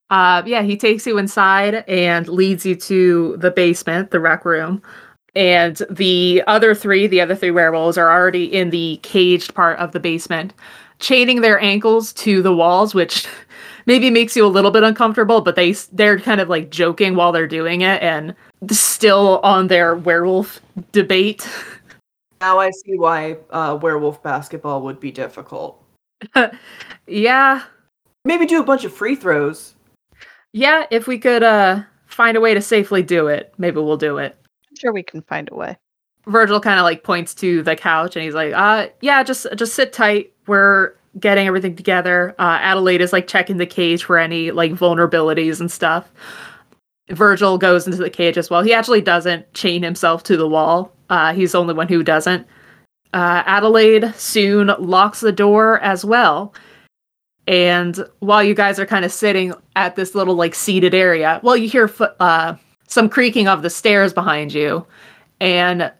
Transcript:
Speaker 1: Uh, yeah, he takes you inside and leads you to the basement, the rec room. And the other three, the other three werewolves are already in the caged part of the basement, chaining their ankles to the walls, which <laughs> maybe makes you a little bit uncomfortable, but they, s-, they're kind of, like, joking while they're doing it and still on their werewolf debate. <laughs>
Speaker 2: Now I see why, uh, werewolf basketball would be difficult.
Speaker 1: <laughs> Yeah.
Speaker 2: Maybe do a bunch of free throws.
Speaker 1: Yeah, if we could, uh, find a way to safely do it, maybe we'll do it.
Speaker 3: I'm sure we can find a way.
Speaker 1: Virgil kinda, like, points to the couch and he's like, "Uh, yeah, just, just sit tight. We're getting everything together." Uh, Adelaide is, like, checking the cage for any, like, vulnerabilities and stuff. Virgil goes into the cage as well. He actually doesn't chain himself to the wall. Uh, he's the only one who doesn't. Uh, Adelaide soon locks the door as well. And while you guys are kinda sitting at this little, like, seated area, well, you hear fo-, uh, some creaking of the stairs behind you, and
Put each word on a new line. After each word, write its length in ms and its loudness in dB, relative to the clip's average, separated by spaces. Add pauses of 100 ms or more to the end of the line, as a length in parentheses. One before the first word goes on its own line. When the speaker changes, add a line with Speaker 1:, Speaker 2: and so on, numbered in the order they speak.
(100)
Speaker 1:
Uh, 340 2
yeah, 180 -2
he 140 -2
takes 300 0
you 100 -2
inside 720 0
and 400 0
leads 380 0
you 100 -2
to 640 0
the 120 0
basement, 600 -2
the 100 0
rec 240 0
room. 380 -4 (520)
And 460 2 (100)
the 560 0
other 280 4
three, 320 0
the 140 2
other 140 0
three 160 -2
werewolves 480 2
are 120 4
already 340 2
in 260 -2
the 320 -4
caged 520 0
part 240 0
of 140 -8
the 80 -6
basement, 540 -6 (440)
chaining 440 2
their 180 4
ankles 540 0
to 260 0
the 140 2
walls, 400 2
which 320 -2 (300)
<laughs> 300 -18
maybe 220 4
makes 260 2
you 120 4
a 20 6
little 220 4
bit 120 0
uncomfortable, 600 2
but 140 -2
they, 140 2
s-, 220 -8
they're 280 2
kind 200 -2
of, 80 -4
like, 220 -4
joking 460 0
while 160 2
they're 140 0
doing 360 -4
it 200 2
and 320 -4 (360)
still 720 2
on 240 4
their 300 2
werewolf 640 -2 (320)
debate. 600 0
<laughs> 60 -14 (800)
Speaker 2:
Now 200 0
I 120 2
see 280 -8
why, 400 -2 (100)
uh, 320 -6
werewolf 420 -2
basketball 600 -8
would 180 -12
be 100 -12
difficult. 720 -14 (520)
Speaker 1:
<laughs> 180 2 (540)
Yeah. 560 0 (640)
Speaker 2:
Maybe 220 0
do 140 0
a 40 -2
bunch 200 0
of 80 -10
free 220 -6
throws. 600 -4 (800)
Speaker 1:
Yeah, 380 -2
if 160 -4
we 120 -6
could, 240 0
uh, 400 2 (240)
find 300 0
a 40 2
way 120 4
to 80 0
safely 420 0
do 260 0
it, 300 -6
maybe 220 -4
we'll 160 -2
do 220 -4
it. 180 -10 (320)
Speaker 3:
I'm 80 -20
sure 160 -6
we 100 -8
can 200 -16
find 280 -12
a 40 -20
way. 240 -12 (480)
Speaker 1:
Virgil 340 2
kinda, 220 2
like, 220 0
points 320 -6
to 260 -2
the 140 -2
couch 400 -2
and 80 -8
he's 100 -10
like, 180 -4
"Uh, 360 0 (120)
yeah, 220 0
just, 240 -6 (100)
just 180 -6
sit 180 -2
tight. 400 0 (140)
We're 480 2 (240)
getting 280 2
everything 300 -2
together." 600 0
Uh, 220 2
Adelaide 400 2
is, 120 0
like, 160 0
checking 280 -2
the 100 -2
cage 380 -2
for 140 2
any, 320 -2
like, 220 0
vulnerabilities 880 0
and 100 -6
stuff. 400 -4 (1000)
Virgil 460 2
goes 300 2
into 120 -6
the 120 -4
cage 260 0
as 140 -4
well. 120 2
He 120 4
actually 260 2
doesn't 540 -2
chain 280 -4
himself 420 -2
to 120 2
the 120 0
wall. 440 0 (160)
Uh, 240 0
he's 200 -2
the 80 2
only 140 -2
one 120 -4
who 160 0
doesn't. 420 0 (720)
Uh, 320 0
Adelaide 680 4
soon 640 0
locks 400 0
the 100 0
door 480 2
as 260 -4
well. 480 0 (960)
And 580 0 (140)
while 240 2
you 120 2
guys 260 -2
are 60 -4
kinda 220 -2
sitting 440 -2 (240)
at 180 -2
this 220 -6
little, 180 0
like, 200 -2
seated 400 0
area, 500 2
well, 120 4
you 120 -2
hear 180 2
fo-, 320 -4
uh, 380 0 (320)
some 200 2
creaking 380 0
of 160 0
the 80 -4
stairs 420 2
behind 400 -4
you, 320 -4 (560)
and 600 0